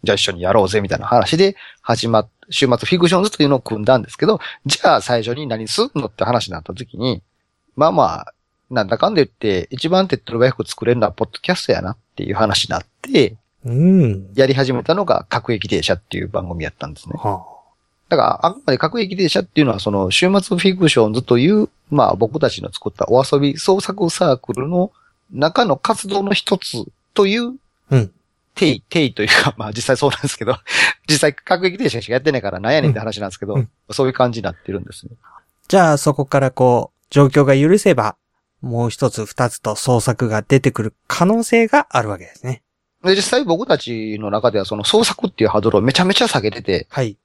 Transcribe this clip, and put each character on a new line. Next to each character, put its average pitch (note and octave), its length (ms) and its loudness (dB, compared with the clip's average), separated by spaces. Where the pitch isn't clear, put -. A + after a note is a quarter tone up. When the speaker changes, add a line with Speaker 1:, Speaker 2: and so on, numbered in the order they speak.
Speaker 1:
じ - 100 0
ゃ - 20 4
あ - 20 -2
一 - 20 -4
緒 - 140 -2
に F2 100 -8
や F2+ 100 0
ろ A2 120 6
う F#2 40 -2
ぜ G#2 120 0
み G2 80 -6
た - 80 -4
い - 20 -4
な - 80 -10
話 B2 300 2
で G3 200 2
始 A#2 280 -2
ま A2+ 120 2
っ-、 G#2+ 80 -6
週 - 160 0
末 B2 100 2
フ - 80 -4
ィ F3+ 140 0
ク F3 100 4
シ E3+ 60 2
ョ F3 60 4
ン F#3+ 40 0
ズ G#3+ 60 -2
と - 120 -2
い C#3+ 40 4
う - 20 2
の C#3 80 2
を B2 40 0
組 A2 200 -8
ん G#2+ 40 -8
だ B2+ 120 6
ん A2+ 60 0
で - 80 -14
す - 80 -20
け - 80 0
ど、 G#3 140 2
じ C#3+ 160 -2
ゃ E3+ 140 4
あ A2 40 2
最 A#2+ 220 -2
初 A#2 120 -4
に D3 120 -10
何 A2 220 -8
す G#3 160 -2
ん C#4 100 -8
の C#3 120 -4
っ G2+ 40 -6
て - 140 -4
話 A2+ 240 -2
に F2+ 40 -12
な E2 80 -10
っ - 20 -20
た F2+ 120 -14
時 - 240 -16
に、 A2+ 240 -4
ま C#3+ 100 4
あ E3 60 2
ま D#3 120 4
あ、 - 140 -20
な A#2+ 140 -2
ん F#2+ 40 -10
だ A2 100 -2
か F#3+ 120 0
ん A3 40 -8
だ - 20 0
言 C#3 100 2
っ - 20 -18
て、 F#2+ 420 -4
一 C3 180 -6
番 F#3 200 2
手 D3 80 -2
っ - 20 -6
取 - 200 -8
り - 20 2
早 B2+ 120 4
く - 160 -6
作 - 160 -10
れ A#2+ 100 2
る A#2+ 60 -2
の G#2+ 60 0
は F#2 60 -2
ポ - 120 -4
ッ - 20 -14
ド - 140 -18
キ - 120 -4
ャ - 20 2
ス - 120 -10
ト B2 60 0
や F2 100 -2
な F#2 100 -6
っ - 40 -10
て G2+ 80 -8
い F#2+ 80 -6
う - 20 -4
話 G#2 300 0
に - 60 -10
な E2+ 100 -4
っ - 40 -18
て、 A2+ 340 2
Speaker 2:
う A#2+ 80 -6
ん。 B2+ 640 2
Speaker 1:
や C3+ 120 4
り C3+ 80 2
始 C3+ 180 0
め B2 100 -4
た D#3+ 120 0
の G3 100 -2
が - 240 -2
各 - 240 -4
駅 G#2 160 -6
停 F2+ 140 -2
車 F#2 120 0
っ F2 60 -8
て - 180 -10
い F#2 60 -6
う F2+ 40 -10
番 F2+ 200 -8
組 E2+ 160 -8
や D2+ 60 -8
っ - 60 -20
た - 100 -12
ん D2+ 80 -14
で - 60 -20
す - 80 -20
ね。 - 80 -12
Speaker 2:
は G2+ 300 -6
あ。 - 100 -20
Speaker 1:
だ E3+ 80 2
か C#3 60 4
ら、 - 240 0
あ F3+ 80 0
く C#4 100 -20
ま - 80 0
で B2+ 60 0
各 E3 220 -2
駅 F#3+ 160 -6
停 F#3 120 0
車 F#3+ 120 0
っ F#3 40 -4
て - 160 -2
い D3 40 6
う - 20 2
の A#2+ 60 0
は、 F#2+ 80 -4
そ G#2 100 -4
の、 G2 200 0
週 F3+ 200 2
末 F#3 160 -4
フ F3 120 -4
ィ F#3 100 -2
ク F3 100 4
シ C#3+ 100 2
ョ A2 100 4
ン G#2+ 60 -4
ズ B2+ 80 -2
と B2 160 2
い C#3+ 120 4
う、 G#3+ 180 2
ま C3+ 200 4
あ、 F2+ 40 2
僕 A2+ 240 -2
た C3+ 120 0
ち F#2+ 120 -12
の F#2+ 100 -12
作 - 180 -8
っ - 20 -20
た - 160 -6
お B2 140 4
遊 C#3+ 180 0
び C#3+ 180 -2
創 G3 220 0
作 G3 300 -4
サ D#3+ 240 2
ー - 20 -8
ク - 160 -10
ル B2+ 160 -6
の F3+ 240 -2
中 D#3+ 320 0
の E3+ 120 0
活 - 320 -4
動 G3 140 -2
の G3 100 -2
一 - 260 -2
つ - 260 -10
と G3+ 120 4
い G3 120 0
う、 A#3+ 180 -6
Speaker 2:
う C#3 60 4
ん。 G#2+ 160 0
Speaker 1:
定 E3 160 2
位、 C3 180 -4
定 E3 160 0
位 B2+ 100 -4
と - 80 -4
い A2 40 -2
う - 20 -4
か、 - 260 2
<laughs> - 40 -20
ま G#2+ 80 -10
あ G#2 60 -10
実 A2+ 100 -8
際 C3 140 2
そ C#3+ 120 2
う - 20 2
な - 80 -8
ん - 40 -12
で C#3+ 60 -2
す - 100 -8
け A2 60 -8
ど、 A#2 120 0
<laughs> - 260 -2
実 D3+ 100 2
際 D3 160 2
各 F#3 320 -2
駅 F#3 120 -4
停 A#3 100 0
車 A#2+ 120 -4
し G2+ 60 -14
か A2 80 -4
や C3 40 2
っ C3+ 40 -4
て D3+ 100 0
な C3 60 0
い A2 40 -6
か G2+ 80 -4
ら F2+ 80 -8
な G#2 120 -2
ん - 20 4
や D#3 80 4
ね D#3+ 80 2
ん - 40 2
っ - 20 2
て G#2+ 60 -6
話 G#2+ 200 -8
な G2+ 60 -6
ん F#2+ 40 -8
で - 20 -16
す - 60 -20
け G2+ 80 -10
ど、 G2+ 80 -6
Speaker 2:
う - 40 0
ん。 - 20 0
う - 20 -2
ん。 A2 60 -6
Speaker 1:
そ C3+ 140 0
う - 20 0
い C3 40 0
う - 20 -6
感 B2 200 0
じ A2+ 80 -8
に F#2 40 -12
な F#2+ 80 -4
っ - 20 -10
て - 180 -12
る G2 80 -6
ん - 40 -14
で - 80 -20
す - 140 -20
ね。 - 60 -20
Speaker 2:
じ F3+ 80 2
ゃ E3+ 160 6
あ D3 60 2
そ D3 160 0
こ C#3 120 -4
か C#3+ 140 2
ら C3+ 100 0
こ B2 440 2
う、 - 160 -20
状 C#3+ 160 6
況 C#3 180 4
が C#3 120 6
許 D#3 220 4
せ F#3+ 160 4
ば、 G#2+ 220 -2
も A#2+ 240 -2
う A2+ 40 -2
一 B2 200 0
つ A2 160 -8
二 A#2+ 240 -2
つ - 100 -14
と G#2+ 160 -4
創 A#2+ 240 2
作 A#2+ 280 -2
が G#2+ 140 -2
出 C3+ 180 4
て C#3 100 2
く A#2 120 -6
る G#2+ 120 -6
可 - 200 0
能 A3+ 160 2
性 A3+ 260 0
が - 220 2
あ B2+ 100 2
る A2 80 -4
わ G2 100 -6
け F2+ 60 -18
で - 100 -20
す - 120 -14
ね。 B2+ 160 -8
Speaker 1:
で、 F#3 100 4
実 G3 80 0
際 B3+ 220 0
僕 F#3 220 -2
た D3+ 120 2
ち A2 400 -8
の G#2+ 120 -6
中 G#2+ 200 2
で G#2 80 -2
は G2 60 -2
そ G#2+ 100 -8
の G#2 100 -6
創 A3 200 2
作 - 240 -4
っ - 20 -2
て - 140 0
い - 20 4
う G#2 40 2
ハ G#2+ 80 0
ー - 20 2
ド F#2+ 100 2
ル G#2+ 80 4
を F#2 40 2
め B2+ 100 2
ち - 80 0
ゃ F3+ 40 4
め F#3 100 2
ち - 80 2
ゃ A#3 60 2
下 C3+ 120 0
げ G#2 100 -2
て D3 120 -14
て、 - 260 -4
Speaker 2:
は - 140 -4
い。 G#2+ 220 -6